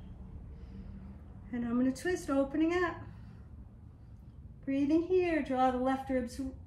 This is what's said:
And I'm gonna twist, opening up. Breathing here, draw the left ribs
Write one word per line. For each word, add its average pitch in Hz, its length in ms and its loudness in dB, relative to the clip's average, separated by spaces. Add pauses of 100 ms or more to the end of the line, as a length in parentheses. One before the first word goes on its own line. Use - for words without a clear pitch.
(1500)
And 240 120 -2
I'm 240 140 2
gonna 262 140 6
twist, 339 400 0
opening 294 420 4 (100)
up. 330 120 0 (1700)
Breathing 285 380 4
here, 349 400 4
draw 262 260 4
the 247 80 2
left 262 320 2
ribs 254 320 0 (260)